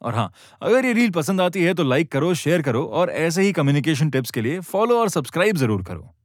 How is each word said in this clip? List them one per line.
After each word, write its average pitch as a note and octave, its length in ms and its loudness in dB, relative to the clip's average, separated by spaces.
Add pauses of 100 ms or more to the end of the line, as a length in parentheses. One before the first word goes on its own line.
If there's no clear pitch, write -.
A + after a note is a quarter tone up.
और A#2 140 -6
हाँ, A2+ 180 -4 (280)
अगर B3 240 2
ये B3 80 0
reel A#3 160 2
पसंद F3+ 320 0
आती F3+ 220 0
है F3+ 100 2
तो F3 100 0
like C#3+ 280 2
करो, F3+ 220 0
share E3 280 0
करो C3+ 240 0
और E3 240 0
ऐसे E3 320 -2
ही G3 120 2
communication D3 560 2
tips C3 220 -2
के A#2+ 100 -4
लिए C#3+ 180 -4
फॉलो A#3 400 0
और A3 100 0
subscribe E3+ 480 0
जरूर G#2+ 260 0
करो। E2+ 420 -14